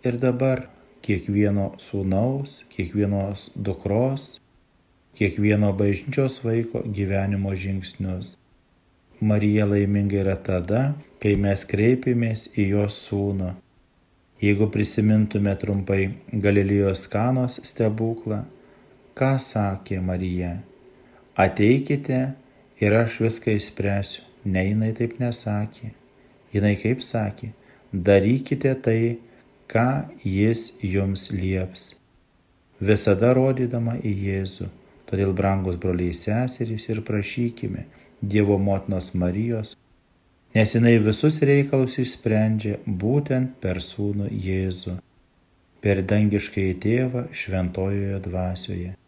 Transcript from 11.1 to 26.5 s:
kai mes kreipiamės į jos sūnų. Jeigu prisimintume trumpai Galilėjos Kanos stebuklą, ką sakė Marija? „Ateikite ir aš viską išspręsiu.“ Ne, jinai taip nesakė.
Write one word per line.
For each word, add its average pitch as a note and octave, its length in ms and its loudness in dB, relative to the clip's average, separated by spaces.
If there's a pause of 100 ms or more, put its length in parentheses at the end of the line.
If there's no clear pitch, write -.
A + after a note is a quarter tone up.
kai G#2 160 4
mes G2 320 0
kreipiamės A#2 800 2 (100)
į G2 140 2
jos G#2 260 0 (140)
sūnų. G2 400 -2 (920)
Jeigu G#2 320 4
prisimintume G#2+ 880 2
trumpai G2 540 0 (180)
Galilėjos G2+ 800 2
Kanos B2+ 480 0
stebuklą, A2 840 -2 (680)
ką C3+ 240 0
sakė G2 640 -2
Marija? F2+ 600 -4 (760)
„Ateikite C3 1000 2 (460)
ir G#2 120 2
aš A2+ 280 2
viską A2+ 360 0
išspręsiu.“ G2+ 680 -4 (220)
Ne, F#2 200 0
jinai A2 320 0
taip A#2 240 -4
nesakė. A2 680 -4 (640)